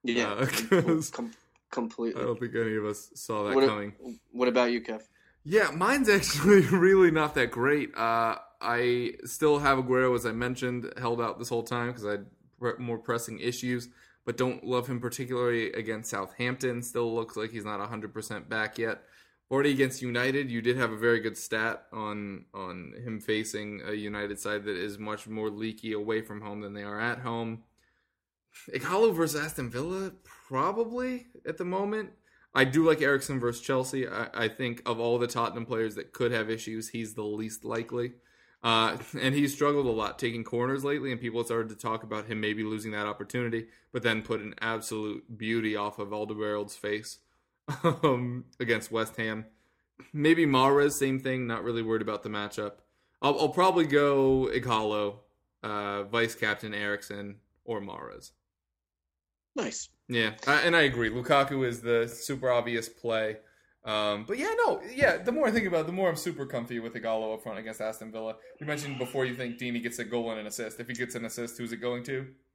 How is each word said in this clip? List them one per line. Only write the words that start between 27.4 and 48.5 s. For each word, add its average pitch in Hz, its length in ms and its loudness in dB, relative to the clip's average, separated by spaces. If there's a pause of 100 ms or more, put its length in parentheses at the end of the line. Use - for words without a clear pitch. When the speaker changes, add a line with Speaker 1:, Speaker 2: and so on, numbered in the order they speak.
Speaker 2:
Ighalo 190 420 2
versus 151 260 0
Aston 151 280 -6
Villa, 175 420 -6 (360)
probably 233 800 -2 (200)
at 160 100 -6
the 180 80 -4
moment. 202 460 -2 (420)
I 131 120 6
do 143 200 4
like 156 160 6
Eriksen 139 380 2
versus 120 220 -2
Chelsea. 131 460 0
I, 110 260 -4
I 113 160 0
think 117 360 -4
of 113 140 0
all 117 180 2
the 120 100 2
Tottenham 117 380 -2
players 113 300 -2
that - 180 -10
could 120 180 0
have 110 200 0
issues, 110 380 -6
he's 110 260 -8
the 107 80 -6
least 110 420 -6
likely. 120 480 -4 (480)
Uh, 113 360 4 (220)
and 135 140 2
he's 143 200 2
struggled 147 320 2
a 123 60 2
lot 110 280 -2
taking 117 240 -2
corners 131 400 -2
lately, 139 280 -2
and 120 100 -4
people 117 220 -2
started 113 260 -2
to 110 60 -14
talk 113 280 -4
about 107 240 -6
him 110 140 -4
maybe 107 220 0
losing 107 280 -4
that 104 160 -2
opportunity, 113 600 -4 (260)
but 120 100 -4
then 110 180 2
put 110 200 -4
an 107 200 -10
absolute 110 760 -4
beauty 110 400 0
off 104 200 -4
of 101 120 -8
Alderweireld's 104 640 -4
face, 107 440 -6 (300)
<laughs> - 340 -10
um, 123 600 2 (160)